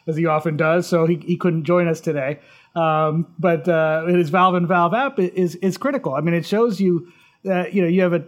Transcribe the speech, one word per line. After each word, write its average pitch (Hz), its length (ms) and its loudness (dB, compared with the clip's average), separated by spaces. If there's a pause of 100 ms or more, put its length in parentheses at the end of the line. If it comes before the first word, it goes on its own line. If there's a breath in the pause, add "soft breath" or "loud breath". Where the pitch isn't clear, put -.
as 160 80 -4
he 165 100 0
often 156 300 0
does, 160 320 0
so 165 180 2
he, 170 100 2
he 175 220 -4
couldn't 165 280 -2
join 175 220 2
us 160 120 -2
today. 147 400 -4 (360 loud breath)
Um, 156 600 0
but, 170 300 0
uh, 160 380 0
his 175 240 2
valve 180 260 4
and 175 120 0
valve 175 260 2
app 269 260 -2
i-, 180 160 0
is, 175 200 -2
is 190 220 -2
critical. 262 360 -4
I 143 80 -2
mean, 170 140 0
it 165 100 -2
shows 208 340 0
you 180 320 0 (320 loud breath)
that, 180 300 -2
you 196 80 2
know, 175 60 2
you 180 140 2
have 180 120 2
a, 170 140 -2